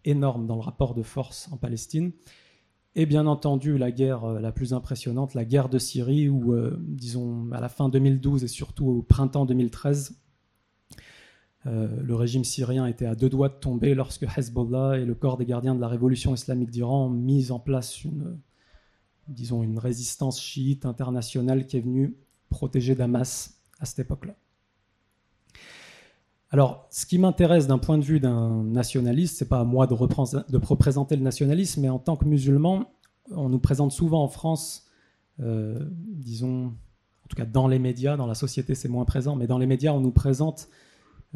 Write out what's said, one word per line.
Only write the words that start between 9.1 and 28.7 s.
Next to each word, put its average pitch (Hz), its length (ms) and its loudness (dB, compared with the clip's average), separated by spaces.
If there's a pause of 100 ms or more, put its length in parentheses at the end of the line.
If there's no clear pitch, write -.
deux 127 100 2
mille 120 160 2
treize, 143 460 -4 (1500)
euh, 110 340 -4
le 123 140 -2
régime 120 280 0
syrien 127 440 -2
était 120 200 -4
à 113 80 -2
deux 120 140 2
doigts 135 220 2
de - 100 -20
tomber 135 340 2
lorsque 131 320 -4 (100)
Hezbollah 127 640 0
et 127 60 -2
le 120 100 -2
corps 127 220 0
des 135 80 -2
gardiens 127 300 0
de 123 60 0
la 117 80 -2
révolution 123 440 2
islamique 123 380 -4
d'Iran 123 360 0
ont 127 40 -2
mis 127 400 2
en 123 80 -4
place 127 460 -4
une, 151 340 -8 (920)
disons, 120 340 -6
une 110 160 -2
résistance 123 640 -4
chiite 135 460 -4
internationale 127 800 -2
qui 131 100 -6
est 123 40 0
venue 131 360 0 (320)
protéger 131 460 0
Damas 123 640 -2 (200)
à 156 40 -8
cette - 140 -10
époque-là. 143 380 -8 (2250)
Alors, 139 420 2
ce - 120 -8
qui 175 140 0
m'intéresse 175 480 6
d'un 131 120 4
point 156 200 2
de 147 60 2
vue 151 160 4
d'un 113 420 2
nationaliste, 123 720 0